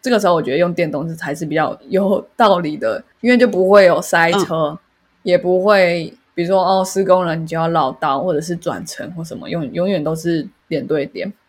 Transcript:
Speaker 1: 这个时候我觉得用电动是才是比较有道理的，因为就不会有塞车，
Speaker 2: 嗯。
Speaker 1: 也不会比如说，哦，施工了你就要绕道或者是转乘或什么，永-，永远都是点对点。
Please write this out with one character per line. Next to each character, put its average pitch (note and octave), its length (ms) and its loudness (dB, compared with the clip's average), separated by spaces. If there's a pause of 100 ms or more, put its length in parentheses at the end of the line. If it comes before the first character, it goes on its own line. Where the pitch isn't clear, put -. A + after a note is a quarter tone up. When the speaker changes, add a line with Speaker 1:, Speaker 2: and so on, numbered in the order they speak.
Speaker 1:
这 C4 100 -2
个 A3+ 80 4
时 G3 80 2
候 F3 80 4
我 D#3+ 60 2
觉 A#2+ 100 -4
得 C#3 60 0
用 F3 160 0
电 E3 180 -2
动 D3+ 160 -6
是 E3 80 -8
才 D3 180 -8
是 D#3+ 120 -8
比 D3+ 100 -6
较 D#3 320 -2
有 F#3+ 320 0 (160)
道 G3 240 4
理 D#3 160 -6
的， A2 260 -4 (200)
因 A#3 100 2
为 B3 60 6
就 A#3+ 100 6
不 F#3+ 220 2
会 G3+ 160 8
有 E3+ 160 4
塞 E3+ 320 2
车， D#3+ 380 -2
Speaker 2:
嗯。 E3 60 -12 (460)
Speaker 1:
也 F3+ 140 2
不 F3+ 260 0
会 F3 500 2 (200)
比 F3 100 -2
如 E3+ 60 -4
说， F#3+ 120 2
哦， F#3+ 220 2
施 F#3+ 220 -4
工 F#3 200 4
了 E3+ 80 -2
你 E3 140 -6
就 D#3+ 80 -8
要 E3 140 0
绕 D#3+ 240 2
道 C#3 280 -2
或 F#3 120 -2
者 D3 80 -2
是 E3+ 160 -6
转 C3 280 -8
乘 - 280 -14
或 E3 100 -10
什 E3 140 -12
么， C#2+ 120 -14
永-， D#3+ 220 -4
永 F3 160 -2
远 F#3 160 -2
都 D#3 100 -2
是 E3 320 -2 (220)
点 C#3+ 180 -4
对 D3 200 -2
点。 F#3+ 260 -10 (180)